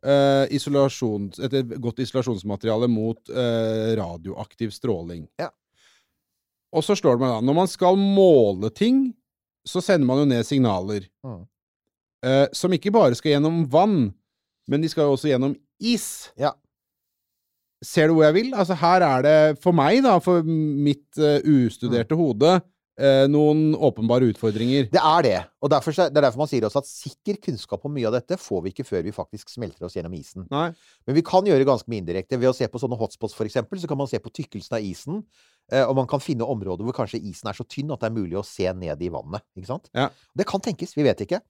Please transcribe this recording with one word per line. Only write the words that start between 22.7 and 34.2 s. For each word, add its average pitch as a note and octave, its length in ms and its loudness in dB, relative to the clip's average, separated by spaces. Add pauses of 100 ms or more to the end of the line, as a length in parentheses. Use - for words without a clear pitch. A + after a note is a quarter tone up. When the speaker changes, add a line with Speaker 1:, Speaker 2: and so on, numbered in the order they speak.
Speaker 1:
eh, C3+ 280 6
noen D3+ 500 4
åpenbare A#2+ 560 2
utfordringer. A2+ 580 0
Speaker 2:
Det - 120 4
er D#3 200 4
det, F#2+ 240 0 (140)
og C#3+ 100 -2
derfor D3 220 0
så, E3 160 2
det C#3 80 0
er D3 140 4
derfor A2+ 80 -12
man D3 100 -2
sier B2 140 -2
også G#2+ 160 -2
at C3+ 80 -6
sikker - 520 -10
kunnskap - 460 -10
om C#3+ 80 -8
mye C3 140 -4
av G#2+ 80 -2
dette D3 240 -4
får F#2 260 -6
vi F#2+ 80 -6
ikke - 140 -12
før F2+ 180 -4
vi F#2+ 60 -8
faktisk - 400 -14
smelter G#2 340 -14
oss F2+ 100 -14
gjennom F2 240 -10
isen. F2+ 320 -16
Speaker 1:
Nei. D#3+ 220 -4 (340)
Speaker 2:
Men C3 80 -4
vi D#3 80 4
kan F#3 220 2
gjøre C#3 220 4
ganske C3 200 0
mye A2+ 160 -6
indirekte. F2+ 380 -6
Ved B2+ 80 2
å B2+ 60 2
se B2 120 -4
på A#2 140 -8
sånne B2 180 -6
hotspots, A2 360 -8
for A2+ 100 -6
eksempel, A#2 340 -6
så E3+ 80 -10
kan D3 120 -6
man C#3 80 -4
se A#2 120 -6
på - 140 -12